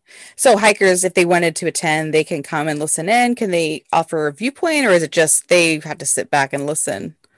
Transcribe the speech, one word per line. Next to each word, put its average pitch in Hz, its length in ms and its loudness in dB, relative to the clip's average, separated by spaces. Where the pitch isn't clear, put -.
So 226 220 4
hikers, 196 440 2
if 180 120 -2
they 185 100 4
wanted 170 320 2
to 175 100 -6
attend, 156 460 -2
they 156 120 2
can 143 180 -6
come 156 260 -6
and 147 100 -4
listen 160 300 -4
in. 240 260 2
Can 214 160 -4
they 160 400 -2
offer 160 360 -2
a 147 60 -2
viewpoint, 285 520 -2
or 214 60 2
is 175 120 4
it 151 100 -4
just - 360 2
they 165 320 2
have 151 180 -10
to - 80 -12
sit - 240 -2
back 139 220 0
and 139 140 -6
listen? 127 500 -6